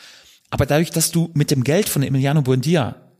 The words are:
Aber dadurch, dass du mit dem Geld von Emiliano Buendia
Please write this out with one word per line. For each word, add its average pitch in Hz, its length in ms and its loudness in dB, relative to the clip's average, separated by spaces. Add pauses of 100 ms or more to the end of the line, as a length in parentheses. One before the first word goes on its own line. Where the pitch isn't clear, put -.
(480)
Aber 123 160 -2
dadurch, 156 260 0
dass 160 200 -2
du 165 240 -2
mit 143 160 0
dem 131 120 0
Geld 160 280 0
von 143 120 0
Emiliano 139 380 0
Buendia 131 560 0 (220)